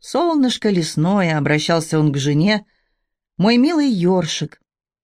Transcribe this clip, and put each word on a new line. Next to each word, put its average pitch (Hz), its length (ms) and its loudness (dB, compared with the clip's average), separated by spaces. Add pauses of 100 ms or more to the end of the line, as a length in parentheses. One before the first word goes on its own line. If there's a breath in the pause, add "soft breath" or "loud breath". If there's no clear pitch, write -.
солнышко 277 680 -2
лесное", — 170 680 0
обращался 156 600 0
он 151 120 2
к 135 60 -2
жене, — 151 480 0 (720)
"мой 226 220 2
милый 294 320 2
ершик". 175 720 -2 (420)